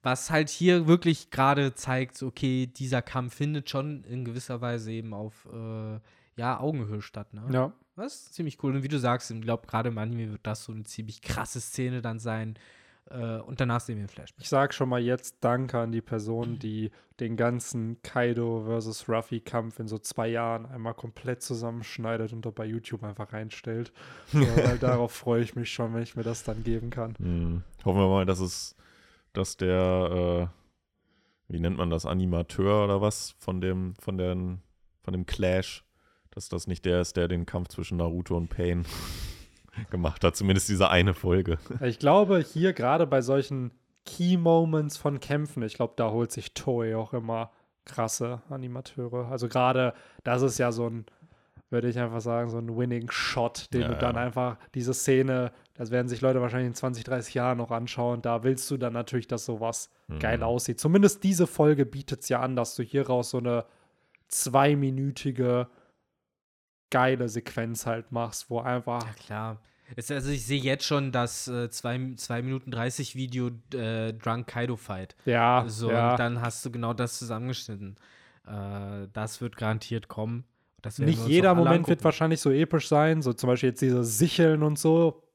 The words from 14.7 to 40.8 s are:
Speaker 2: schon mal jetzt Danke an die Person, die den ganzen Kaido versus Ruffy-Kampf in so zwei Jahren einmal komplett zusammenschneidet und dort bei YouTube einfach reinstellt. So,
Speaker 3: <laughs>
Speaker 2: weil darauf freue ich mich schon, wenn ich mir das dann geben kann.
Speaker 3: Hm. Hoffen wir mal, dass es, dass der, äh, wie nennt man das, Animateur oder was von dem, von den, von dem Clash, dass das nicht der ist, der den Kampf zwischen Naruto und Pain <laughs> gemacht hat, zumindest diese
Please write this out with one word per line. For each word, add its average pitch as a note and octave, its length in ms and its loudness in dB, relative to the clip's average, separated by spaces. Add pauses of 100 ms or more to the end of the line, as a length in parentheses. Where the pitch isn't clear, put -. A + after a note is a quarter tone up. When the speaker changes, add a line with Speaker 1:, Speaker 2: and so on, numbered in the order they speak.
Speaker 2:
schon C3 160 0
mal B2 140 0
jetzt B2 400 -2
Danke B2 360 2
an A2+ 140 -2
die A2+ 80 0
Person, A2+ 580 -4
die G#2+ 340 -4 (260)
den A2+ 180 -4
ganzen A#2 640 -2
Kaido A#2 640 0
versus A2 420 -4
Ruffy-Kampf A2+ 760 -4
in A2+ 80 -8
so A2 100 -6
zwei - 300 -4
Jahren A#2 360 -2
einmal A#2 300 -8
komplett - 480 -8
zusammenschneidet A2+ 920 -6
und A2+ 140 -10
dort G#2+ 80 -8
bei A2 100 -6
YouTube A2 400 -8
einfach G#2 300 -10
reinstellt. A2+ 580 -8 (400)
So, D3 80 4
Speaker 3:
<laughs> - 160 6
Speaker 2:
weil B2 220 4
darauf B2 340 2
freue A#2+ 300 0
ich A2+ 140 -6
mich A#2+ 140 -6
schon, A2+ 220 -4
wenn A#2 120 -4
ich - 120 -12
mir A#2 60 -6
das A2+ 200 -6
dann A2 220 -6
geben A#2 240 -2
kann. A#2 300 -6
Speaker 3:
Hm. E2+ 460 -2 (200)
Hoffen G2 160 4
wir F#2+ 80 8
mal, F#2+ 160 4
dass F#2 160 0
es, - 360 -6 (580)
dass F#2+ 240 -2
der, F2+ 920 2
äh, - 1040 -20
wie E2+ 80 -4
nennt F2 160 2
man E2+ 140 0
das, D#2+ 160 -2
Animateur F#2 760 2
oder G2+ 180 2
was - 360 -2
von F#2 220 -6
dem, F#2 360 -2
von F#2+ 200 -6
den, F2+ 460 -2 (400)
von F#2 100 0
dem F2+ 140 2
Clash, - 580 0 (480)
dass - 160 -12
das F2+ 200 -6
nicht F2 160 -6
der F2+ 160 4
ist, - 160 -2
der F2 100 2
den F2 180 0
Kampf F2 240 -4
zwischen - 300 -6
Naruto E2+ 380 0
und E2+ 120 0
Pain F2 360 0 (500)
<laughs> - 560 -14
gemacht F2 320 -2
hat, F2 140 4
zumindest F#2+ 320 2
diese F#2+ 220 4